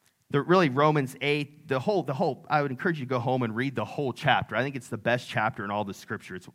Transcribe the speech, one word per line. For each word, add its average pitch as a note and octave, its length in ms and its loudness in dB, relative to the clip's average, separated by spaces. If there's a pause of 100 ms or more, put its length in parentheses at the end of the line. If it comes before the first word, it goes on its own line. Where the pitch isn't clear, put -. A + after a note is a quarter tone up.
(300)
The, C#3+ 120 0
really, E3+ 280 6
Romans C#3+ 520 4
eight, D3 460 -2
the C3 120 0
whole, G3 220 0
the C3 140 -6
whole, D3+ 340 -2
I D3 140 2
would C#3 80 -4
encourage E3 260 -2
you C3 80 -6
to A#2+ 40 -10
go B2+ 100 0
home B2+ 240 0
and A2 120 -4
read C3 200 -2
the G#2+ 100 -2
whole C3+ 280 -4
chapter. G#2+ 420 2
I A#2 80 2
think C3+ 120 -4
it's A#2+ 120 -12
the A2+ 100 -8
best B2 320 0
chapter A2 340 -2
in G2+ 60 -6
all G#2 160 -2
the G2 80 -8
scripture. - 420 -10
It's, F2 200 -14